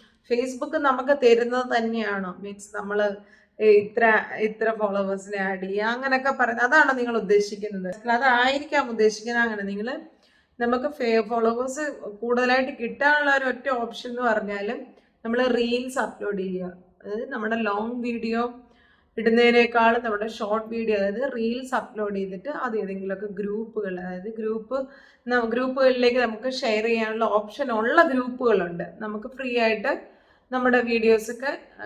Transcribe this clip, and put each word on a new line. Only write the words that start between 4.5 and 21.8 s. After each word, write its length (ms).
ഫോളോവേഴ്സിനെ 680
ആഡ് 240
ചെയ്യുക 280
അങ്ങനെയൊക്കെ 400
പറയുന്നത് 340
അതാണോ 260
നിങ്ങൾ 240
ഉദ്ദേശിക്കുന്നത്? 720
അതായിരിക്കാം 800
ഉദ്ദേശിക്കുന്നത്. 560
അങ്ങനെ 180
നിങ്ങൾ 240
നമുക്ക് 320
ഫേ-, 360
ഫോളോവേഴ്സ് 560
കൂടുതലായിട്ട് 580
കിട്ടാനുള്ള 600
ഒരു 100
ഒറ്റ 280
ഓപ്ഷൻ 360
എന്ന് 140
പറഞ്ഞാലും 560
നമ്മൾ 180
റീൽസ് 440
അപ്ലോഡ് 440
ചെയ്യുക. 240
അതായത് 340
നമ്മുടെ 300
ലോങ് 400
വീഡിയോ 400
ഇടുന്നതിനേക്കാളും 840
നമ്മുടെ 260
ഷോർട്ട് 440
വീഡിയോ, 240
അതായത് 260
റീൽസ് 420
അപ്ലോഡ് 440